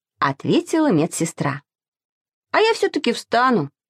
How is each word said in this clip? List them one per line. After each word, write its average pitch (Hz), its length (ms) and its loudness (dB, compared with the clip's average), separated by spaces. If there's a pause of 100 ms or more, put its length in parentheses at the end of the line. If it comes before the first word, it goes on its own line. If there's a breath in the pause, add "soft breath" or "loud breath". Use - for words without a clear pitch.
(180)
ответила 254 720 0
медсестра. 151 680 -2 (920)
«А 330 80 2
я 453 140 4
всё-таки 302 380 -2
встану», 226 580 0 (200)